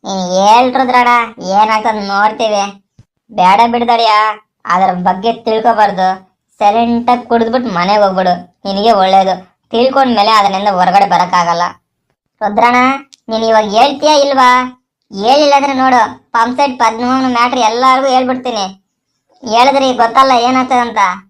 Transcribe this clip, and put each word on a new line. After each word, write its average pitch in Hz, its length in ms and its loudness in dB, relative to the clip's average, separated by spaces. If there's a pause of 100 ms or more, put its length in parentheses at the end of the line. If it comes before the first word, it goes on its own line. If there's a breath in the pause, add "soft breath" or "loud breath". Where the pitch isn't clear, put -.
ನೀನ್ 190 280 -6
ಹೇಳ್ 220 440 2
ರುದ್ರಣ್ಣ, 240 680 0
ಏನಾಗ್ತದ 220 640 -2
ನೋಡ್ತೀವಿ. 208 560 -2 (680)
ಬೇಡ 202 300 2 (100)
ಬಿಡ್ದಡಿಯ, 233 400 0 (540)
ಅದ್ರ 185 280 0
ಬಗ್ಗೆ 190 400 -2
ತಿಳ್ಕೊಬಾರ್ದು. 214 760 0 (520)
ಸೈಲೆಂಟ್ 233 500 0
ಆಗಿ 240 160 -2
ಕುಡಿದ್ಬಿಟ್ಟು 233 440 -2
ಮನೆಗ್ 190 340 0
ಹೋಗ್ಬಿಡು, 185 300 0 (320)
ನಿನಗೆ 202 260 0
ಒಳ್ಳೇದು. 190 440 2 (340)
ತಿಳ್ಕೊಂಡ್ಮೇಲೆ 240 600 0
ಅದರಿಂದ 202 360 0
ಹೊರಗಡೆ 185 380 2
ಬರಕ್ಕಾಗಲ್ಲ. 175 580 0 (760)
ರುದ್ರಣ್ಣ, 220 340 0 (540)
ನೀನ್ 220 140 -4
ಇವಾಗ 220 280 0
ಹೇಳ್ತೀಯಾ 285 420 2
ಇಲ್ವಾ? 269 380 2 (720)
ಹೇಳಿಲ್ಲ 285 320 2
ಅಂದ್ರೆ 277 180 0
ನೋಡು, 262 580 -2
ಪಂಪ್ 240 260 -2
ಸೆಟ್ 277 220 -2
ಪದ್ಮಮ್ಮನ 247 520 -2
ಮ್ಯಾಟ್ರ್ 247 280 0
ಎಲ್ಲಾರ್ಗೂ 254 480 2
ಹೇಳ್ಬಿಡ್ತೀನಿ. 254 580 -2 (840)
ಹೇಳಿದ್ರೆ 262 400 2
ಈಗ 254 80 -4
ಗೊತ್ತಲ್ಲ 247 340 2
ಏನಾಗ್ತದಂತ. 247 680 0 (320)